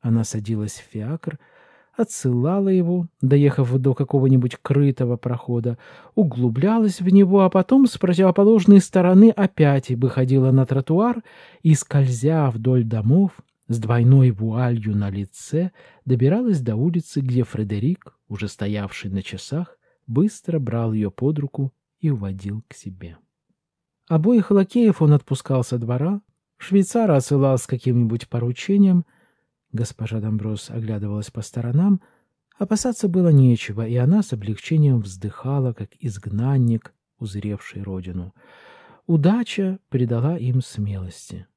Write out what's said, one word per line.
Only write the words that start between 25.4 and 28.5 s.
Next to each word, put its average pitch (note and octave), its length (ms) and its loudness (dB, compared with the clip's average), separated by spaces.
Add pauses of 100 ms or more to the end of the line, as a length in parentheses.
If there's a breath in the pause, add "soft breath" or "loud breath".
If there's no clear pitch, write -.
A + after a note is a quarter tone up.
со B2 140 -6
двора, B2 440 -4 (360)
швейцара G3 600 2
отсылал C3+ 400 2
с - 100 -6
каким-нибудь A#2 640 -2
поручением. F3 760 0 (680)